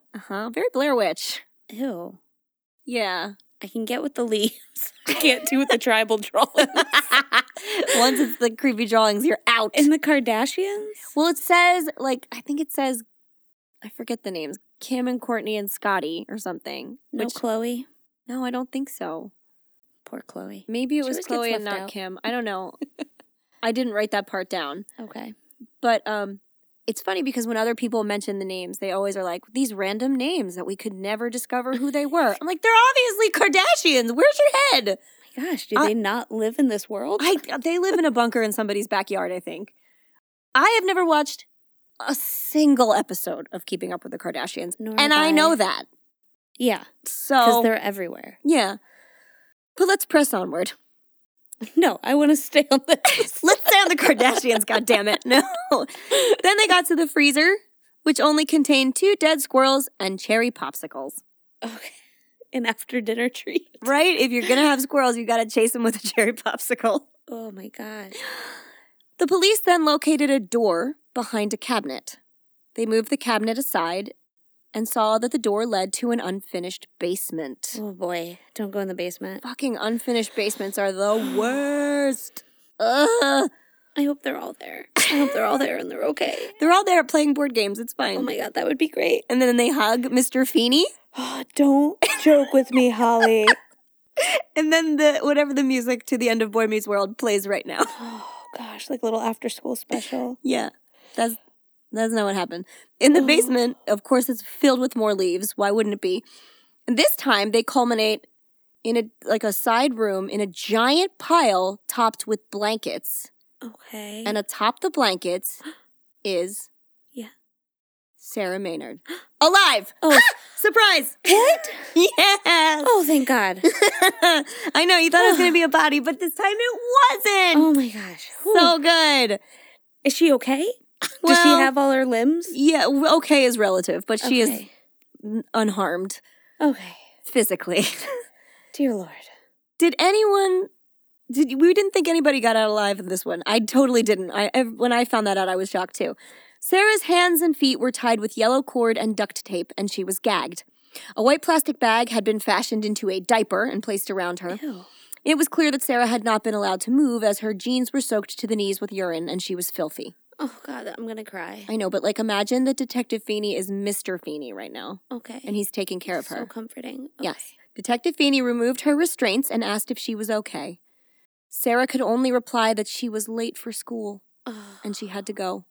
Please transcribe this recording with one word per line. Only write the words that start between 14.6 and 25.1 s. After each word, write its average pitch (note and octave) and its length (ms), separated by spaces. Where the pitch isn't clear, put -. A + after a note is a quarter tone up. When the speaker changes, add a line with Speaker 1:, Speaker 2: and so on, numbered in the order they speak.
Speaker 1:
Kim B3+ 260
and B3 140
Kourtney G#3+ 360
and G3+ 140
Scotty E3+ 560
or A3 100
something. E3+ 600
Speaker 2:
No A3+ 100
Speaker 1:
Which A#3+ 100
Speaker 2:
Khloé? A#3+ 520
Speaker 1:
No, B3+ 160
I B3 80
don't B3+ 200
think C4+ 180
so. E3 420
Speaker 2:
Poor - 240
Khloé. G3 400
Speaker 1:
Maybe B3 300
it C#4+ 60
Speaker 2:
She B3+ 60
Speaker 1:
was C4 80
Speaker 2:
always F#4 100
gets - 40
Speaker 1:
Khloé A#3 240
and G#3+ 100
Speaker 2:
left G3+ 120
Speaker 1:
not F#3+ 60
Speaker 2:
out. G3 60
Speaker 1:
Kim. F#3+ 340
I A3 80
don't A#3+ 140
know. F#3+ 280
Speaker 2:
<laughs> D4+ 60
Speaker 1:
I A#3 80
didn't B3 200
write G#3+ 180
that G3+ 160
part F#3+ 220
down. E3 360
Speaker 2:
Okay. A3 340